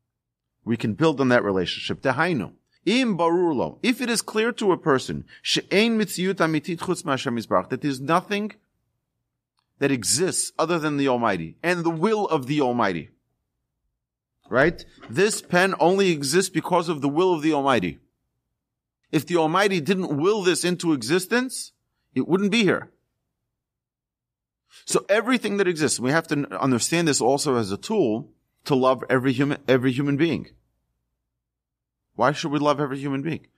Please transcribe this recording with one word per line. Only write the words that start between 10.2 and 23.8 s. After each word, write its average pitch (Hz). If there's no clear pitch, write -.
other 165
than 151
the 139
Almighty 101
and 175
the 165
will 196
of 139
the 151
Almighty. 110
Right? 143
This 185
pen 180
only 185
exists 151
because 170
of 156
the 139
will 180
of 156
the 160
Almighty. 127
If 151
the 175
Almighty 180
didn't 180
will 196
this 175
into 175
existence, 185
it 131
wouldn't 190
be 226
here. 143